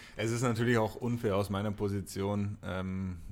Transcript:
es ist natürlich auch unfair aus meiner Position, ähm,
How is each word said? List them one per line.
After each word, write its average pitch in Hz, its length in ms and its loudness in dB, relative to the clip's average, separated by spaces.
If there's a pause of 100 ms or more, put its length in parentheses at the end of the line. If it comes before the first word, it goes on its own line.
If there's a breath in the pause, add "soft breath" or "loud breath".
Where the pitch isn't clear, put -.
(160 loud breath)
es 110 140 0
ist 120 140 0
natürlich 120 340 4
auch 110 180 4
unfair 120 400 0
aus 101 140 2
meiner 104 220 0
Position, 101 920 -2
ähm, 92 540 -4 (140)